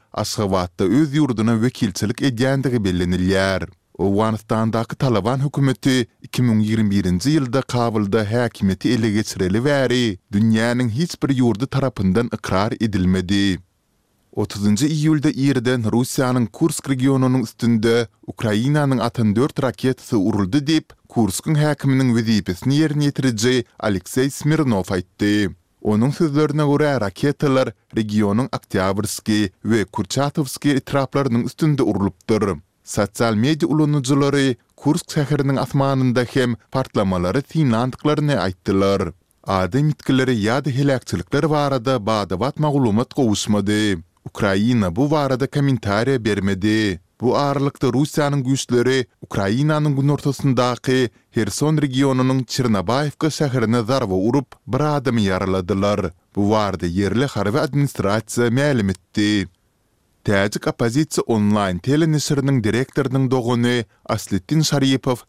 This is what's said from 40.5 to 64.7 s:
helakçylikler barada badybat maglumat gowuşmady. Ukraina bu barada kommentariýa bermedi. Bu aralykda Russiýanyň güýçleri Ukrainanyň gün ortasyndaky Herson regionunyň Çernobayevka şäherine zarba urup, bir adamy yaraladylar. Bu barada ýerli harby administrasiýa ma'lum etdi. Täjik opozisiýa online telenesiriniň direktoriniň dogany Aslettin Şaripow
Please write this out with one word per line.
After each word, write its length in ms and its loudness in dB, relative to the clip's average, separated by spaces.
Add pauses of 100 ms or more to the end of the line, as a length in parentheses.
helakçylikler 800 -2
barada 560 -2
badybat 520 -2
maglumat 580 0
gowuşmady. 840 0 (220)
Ukraina 720 0
bu 140 0
barada 360 0
kommentariýa 800 0
bermedi. 760 0 (200)
Bu 160 0
aralykda 500 -2
Russiýanyň 600 0
güýçleri 600 0 (140)
Ukrainanyň 760 0
gün 120 0
ortasyndaky 1000 0 (220)
Herson 460 0
regionunyň 680 0
Çernobayevka 840 -2
şäherine 560 0
zarba 280 0
urup, 400 0 (120)
bir 140 -2
adamy 420 0
yaraladylar. 880 0 (260)
Bu 140 0
barada 360 0
ýerli 400 0
harby 320 -2
administrasiýa 920 -2
ma'lum 400 0
etdi. 580 -2 (760)
Täjik 420 0
opozisiýa 600 0
online 520 2
telenesiriniň 840 0
direktoriniň 640 0
dogany 540 2 (220)
Aslettin 560 -2
Şaripow 560 0 (100)